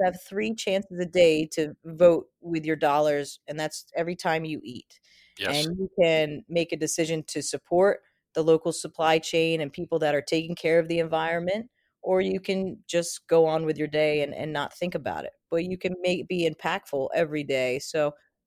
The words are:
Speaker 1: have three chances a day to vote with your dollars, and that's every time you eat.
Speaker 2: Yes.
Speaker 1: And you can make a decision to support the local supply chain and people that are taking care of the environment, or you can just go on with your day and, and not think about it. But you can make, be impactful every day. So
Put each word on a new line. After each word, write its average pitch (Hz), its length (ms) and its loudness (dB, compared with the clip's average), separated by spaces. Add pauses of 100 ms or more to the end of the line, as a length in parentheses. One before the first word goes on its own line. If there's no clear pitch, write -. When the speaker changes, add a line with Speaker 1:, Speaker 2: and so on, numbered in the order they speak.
Speaker 1:
have 185 180 -2
three 214 320 -6
chances 196 460 -4
a 180 60 -2
day 160 460 4
to 151 220 -2 (100)
vote 165 420 4 (140)
with 165 260 -4
your 160 100 0
dollars, 147 720 2
and 147 120 -8
that's 156 280 -6 (100)
every 170 200 -2
time 160 280 -2
you 156 200 -8
eat. - 360 -18 (380)
Speaker 2:
Yes. 98 160 -2
Speaker 1:
And 160 240 -2
you 190 100 -6 (100)
can 156 500 2
make 165 240 -2
a 165 40 -2
decision 156 520 -2
to 147 140 -6
support 180 580 2 (340)
the 160 80 0
local 160 300 4
supply 160 460 0
chain 165 420 0
and 143 120 -6
people 170 280 -4
that 147 140 2
are 143 80 0
taking 165 340 -2
care 165 220 2
of 165 100 2
the 170 100 -2
environment, 170 720 -2 (320)
or 185 180 2
you 190 200 -2
can 190 460 -4
just - 400 -4
go 165 200 6
on 160 180 0
with 156 140 -2
your 151 100 -2
day 151 340 2
and, 143 120 -4
and 151 180 -6
not 143 200 -4
think 175 220 -4
about 92 300 -6
it. - 80 -12 (180)
But 170 140 0
you 185 120 -6
can 180 260 -4
make, 180 260 -2
be 170 200 0
impactful 156 640 -4
every 151 280 0
day. 131 380 -2
So 151 280 -2 (380)